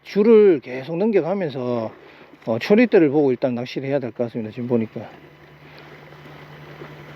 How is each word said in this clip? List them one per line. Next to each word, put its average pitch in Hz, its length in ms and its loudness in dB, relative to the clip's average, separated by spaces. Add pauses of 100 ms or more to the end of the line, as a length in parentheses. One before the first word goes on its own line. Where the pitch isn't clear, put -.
줄을 208 560 4
계속 131 380 -10
넘겨가면서, 151 960 -2 (560)
어, 117 120 -2
초리대를 208 500 4
보고 143 220 2
일단 123 220 -2
낚시를 123 340 -8
해야 139 120 -2
될 120 120 -8
것 120 140 -6
같습니다. 110 260 -10
지금 120 160 -10
보니까. 117 340 -4 (2250)